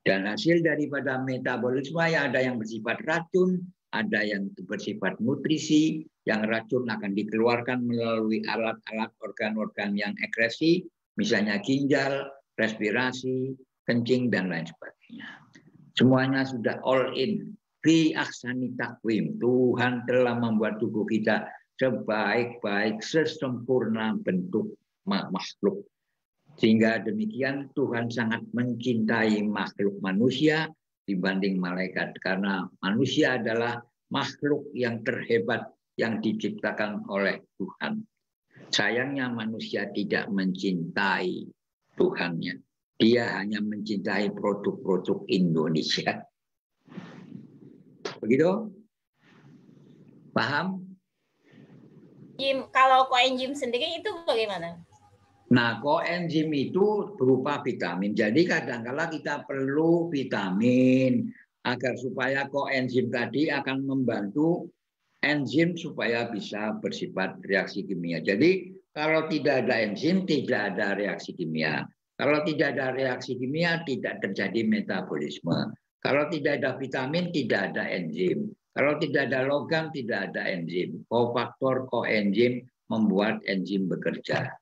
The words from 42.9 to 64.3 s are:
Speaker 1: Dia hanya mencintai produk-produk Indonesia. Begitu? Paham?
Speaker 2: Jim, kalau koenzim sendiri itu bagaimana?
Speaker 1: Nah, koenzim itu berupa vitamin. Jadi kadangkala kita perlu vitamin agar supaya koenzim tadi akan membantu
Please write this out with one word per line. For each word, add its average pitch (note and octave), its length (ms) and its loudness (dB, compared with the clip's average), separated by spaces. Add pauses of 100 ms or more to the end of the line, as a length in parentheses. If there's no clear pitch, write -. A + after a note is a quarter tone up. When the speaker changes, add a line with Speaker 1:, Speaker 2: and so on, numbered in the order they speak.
Speaker 1:
Dia A2+ 400 4
hanya G#2 180 -4
mencintai G#2 720 -2
produk-produk G2 1040 0
Indonesia. D#2+ 880 2 (2000)
Begitu? F3 480 4 (1600)
Paham? D#3 540 -2 (1500)
Speaker 2:
Jim, C4+ 320 0
kalau C4 400 8
koenzim C4 480 2
sendiri C#4 440 -2
itu G#4 80 -4 (140)
bagaimana? G3+ 540 -2 (760)
Speaker 1:
Nah, A#2 320 2
koenzim D#3+ 720 0
itu G3 640 0
berupa C3 400 2
vitamin. G2 560 -2
Jadi A2+ 320 4
kadangkala C#3 640 -2
kita D3 320 -6
perlu D#3 640 2
vitamin B2 1200 4 (400)
agar B2 320 -2
supaya C3+ 480 -2
koenzim B2+ 640 0
tadi B2 400 0
akan C3+ 320 -2
membantu C3+ 880 0 (480)